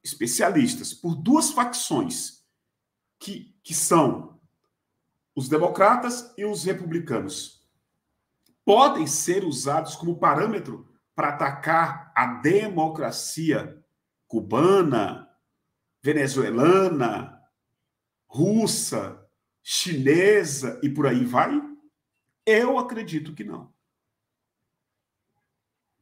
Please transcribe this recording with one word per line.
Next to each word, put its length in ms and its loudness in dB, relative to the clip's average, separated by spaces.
especialistas, 920 0
por 220 -6
duas 360 2
facções, 920 -4
que, 420 -14
que 120 -12
são 640 2
os 140 -6
democratas 880 2
e 80 -6
os 180 -6
republicanos, 960 -6
podem 440 6
ser 360 -2
usados 520 -4
como 240 -6
parâmetro 680 -2
para 140 -2
atacar 840 -2
a 100 2
democracia 1600 -2
cubana, 1000 2
venezuelana, 1400 0
russa, 1000 -2
chinesa 1200 2
e 60 0
por 180 0
aí 180 2
vai? 340 0
Eu 320 4
acredito 560 -6
que 100 -14
não. 300 -14